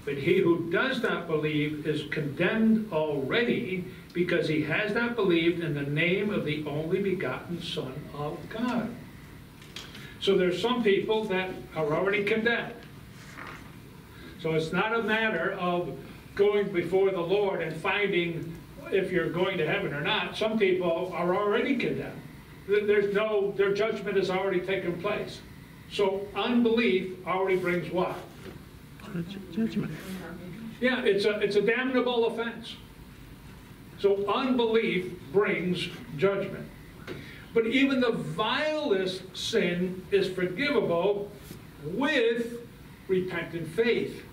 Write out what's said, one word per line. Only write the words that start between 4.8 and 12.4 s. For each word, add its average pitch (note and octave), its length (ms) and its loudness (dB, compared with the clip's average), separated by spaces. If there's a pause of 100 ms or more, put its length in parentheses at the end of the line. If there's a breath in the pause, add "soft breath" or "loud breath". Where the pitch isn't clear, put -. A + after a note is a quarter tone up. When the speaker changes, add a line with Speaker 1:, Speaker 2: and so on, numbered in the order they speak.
Speaker 1:
not A#3+ 220 0
believed E3+ 480 4
in D3 100 -2
the C#3+ 160 -2
name F3 400 2
of E3 140 0
the D3+ 240 -2
only D#3+ 340 0
begotten E3+ 640 -2
Son C3 300 -6 (200)
of D3 240 -6 (120)
God." A#3+ 440 -2 (1300 loud breath)
So F#3+ 180 4
there's F3 240 2
some A#3+ 220 2
people G#3+ 420 4
that F#3 240 0 (280)
are D#3 180 0
already G3 300 0
condemned. A3+ 500 0 (1700 loud breath)